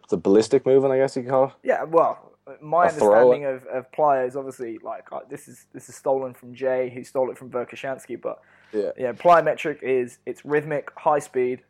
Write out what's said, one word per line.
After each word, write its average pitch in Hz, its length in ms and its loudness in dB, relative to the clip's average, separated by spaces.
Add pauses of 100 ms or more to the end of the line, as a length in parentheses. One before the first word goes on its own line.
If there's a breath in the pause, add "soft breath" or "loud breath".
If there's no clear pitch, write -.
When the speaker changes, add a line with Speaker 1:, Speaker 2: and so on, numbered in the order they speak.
Speaker 1:
it's - 100 -6
a 98 40 2
ballistic 107 480 4
movement, 135 280 4
I 131 40 0
guess 135 180 0
you 127 80 -6
could 123 80 -8
call 135 140 4
it. 131 60 -4 (120)
Speaker 2:
Yeah, 220 200 -2
well, 156 500 0 (280)
my 160 260 2
Speaker 1:
A - 20 0
throw. 151 180 0 (260)
Speaker 2:
understanding 143 120 -4
of, 131 200 -6
of 123 260 -10
plyos, 135 440 0
obviously, 127 420 -10
like, 104 340 -14
uh, - 180 -10
this 143 180 -16
is, 123 260 -20
this 131 160 -20
is 123 60 -20
stolen 135 380 -4
from 123 200 -20
Jay, 127 400 -4
who 123 100 -12
stole 131 280 -2
it - 60 -16
from 127 120 -20
Verkhoshansky, 123 720 -10
but - 180 -10 (320 soft breath)
Speaker 1:
Yeah. 101 260 -4
Speaker 2:
yeah, 120 160 -4
plyometric 156 680 2
is, 123 440 -2
it's - 200 -12
rhythmic, 147 500 -4
high 151 240 0
speed, 127 500 -4